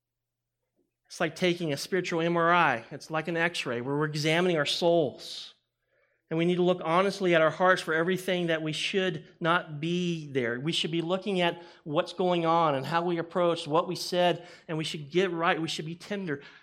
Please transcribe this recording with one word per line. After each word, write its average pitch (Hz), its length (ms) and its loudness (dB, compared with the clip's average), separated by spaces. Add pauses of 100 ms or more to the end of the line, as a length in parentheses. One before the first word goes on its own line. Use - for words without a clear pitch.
(1080)
It's - 140 -18
like 160 160 -2
taking 175 360 0
a 139 60 -2
spiritual 180 420 -2
M 170 160 0
R 170 160 4
I. 147 380 4
It's 151 200 -14
like 160 180 -2
an 170 100 -4
x-ray 165 420 -2
where 139 160 -4
we're 151 80 0
examining 156 540 0
our 143 80 0
souls. - 880 -2 (760)
And 160 80 -2
we 165 60 2
need 175 120 2
to 175 60 2
look 175 220 2
honestly 180 500 2
at 160 60 6
our 160 100 6
hearts 180 320 4
for 165 100 -4
everything 180 540 0
that 160 160 0
we 156 100 -2
should 185 520 -2 (160)
not 165 400 0
be 170 500 -2
there. 123 300 -2
We 151 100 -4
should 170 220 -2
be 165 100 0
looking 185 380 -2
at 175 200 2 (220)
what's 165 300 -2
going 175 340 0
on 165 300 4
and 127 100 -2
how 170 160 0
we 175 160 0
approach, 165 480 0
what 165 220 2
we 175 80 -4
said, 175 500 0 (220)
and 160 100 -4
we 160 60 -4
should 147 260 -8
get 180 220 0
right. 165 280 0
We 165 60 -2
should 151 200 -8
be 170 100 -8
tender. 185 440 -6 (220)